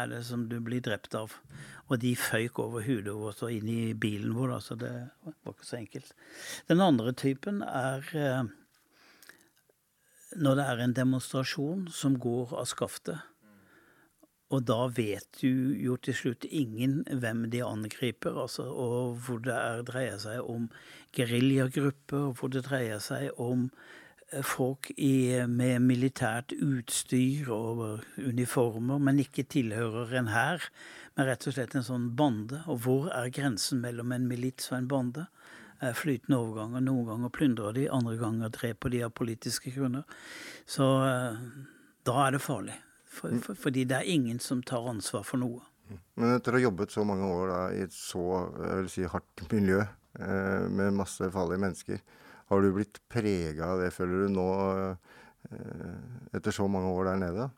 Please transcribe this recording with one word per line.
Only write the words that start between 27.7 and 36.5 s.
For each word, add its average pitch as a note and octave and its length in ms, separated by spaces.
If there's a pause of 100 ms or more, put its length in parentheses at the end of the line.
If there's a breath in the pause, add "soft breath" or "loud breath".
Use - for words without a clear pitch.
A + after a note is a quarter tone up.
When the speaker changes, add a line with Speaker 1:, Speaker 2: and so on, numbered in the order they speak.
Speaker 1:
uniformer, B2 800
men C#3 240
ikke C3 280
tilhører A#2 680
en A#2 160
hær, C#3 320 (480 loud breath)
men C#3 120
rett B2+ 200
og C3+ 80
slett B2 200
en B2+ 120
sånn A#2+ 320
bande. C3 480
Og B2+ 160
hvor C3+ 320
er B2 160
grensen C3 520
mellom A#2+ 320
en B2+ 160
milits B2 420
og B2+ 60
en B2+ 120
bande? C3+ 360 (540 loud breath)
Eh, B2 140
flytende C3+ 480
overganger, A2+ 400